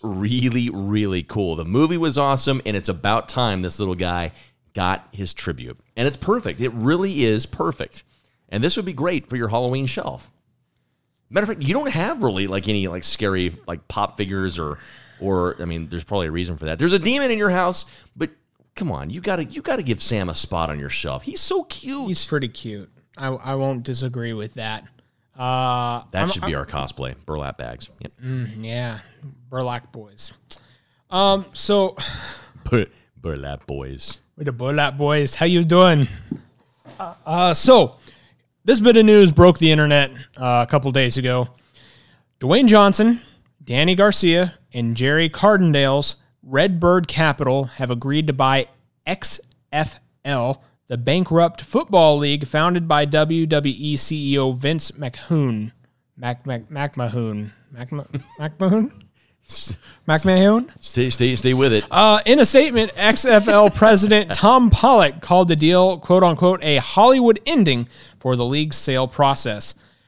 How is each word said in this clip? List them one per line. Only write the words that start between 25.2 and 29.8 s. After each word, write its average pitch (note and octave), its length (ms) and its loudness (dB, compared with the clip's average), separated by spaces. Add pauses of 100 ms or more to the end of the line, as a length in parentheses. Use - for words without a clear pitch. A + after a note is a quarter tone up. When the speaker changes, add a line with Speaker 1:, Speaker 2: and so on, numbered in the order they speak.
Speaker 2:
Uh, B2 720 -4
Speaker 1:
That F#2+ 120 -4
Speaker 2:
I'm, F3 60 -2
Speaker 1:
should - 160 -6
be D#2+ 100 -6
Speaker 2:
I'm C#2 60 -6
Speaker 1:
our C#2 60 -12
cosplay, C2+ 480 -10 (120)
burlap D2 320 -10
bags. A#1+ 300 -16 (120)
Yep. - 120 -18 (120)
Speaker 2:
Mm, A2+ 400 -10
yeah, A#2 340 -8 (500)
burlap B2 440 -8